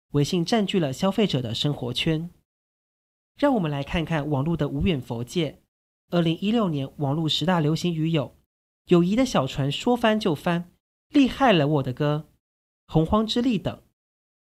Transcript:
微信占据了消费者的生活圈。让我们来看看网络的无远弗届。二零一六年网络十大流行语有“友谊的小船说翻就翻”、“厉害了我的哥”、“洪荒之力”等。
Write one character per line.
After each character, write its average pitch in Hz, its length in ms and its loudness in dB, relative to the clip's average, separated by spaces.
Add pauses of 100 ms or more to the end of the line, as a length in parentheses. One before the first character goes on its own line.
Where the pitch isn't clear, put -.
(120)
微 143 120 2
信 170 220 0
占 220 200 0
据 190 140 0
了 139 140 -2
消 190 160 -2
费 202 160 2
者 139 160 -2
的 113 140 -6
生 147 180 -2
活 123 180 -6
圈。 160 380 -2 (1040)
让 285 200 2
我 220 40 2
们 156 120 0
来 143 100 -4
看 160 240 -2
看 151 240 -2
网 135 140 0
络 170 120 0
的 147 140 -2
无 143 160 -2
远 160 160 0
弗 120 220 -8
届。 143 380 -4 (500)
二 175 100 2
零 165 180 0
一 202 120 -2
六 220 180 0
年 139 180 -4 (100)
网 143 180 -2
络 160 120 -2
十 147 200 -2
大 180 120 2
流 151 160 2
行 175 160 -2
语 160 200 -2
有 147 260 -2 (520)
“友 175 140 6
谊 185 120 0
的 262 100 2
小 160 220 0
船 139 240 -2
说 240 260 0
翻 220 220 2
就 190 160 0
翻”、 175 360 -4 (380)
“厉 277 180 4
害 254 240 2
了 156 160 4
我 147 160 2
的 127 80 -4
哥”、 147 380 -2 (560)
“洪 160 180 2
荒 214 220 2
之 233 160 -2
力” 240 160 0
等。 - 240 -6 (640)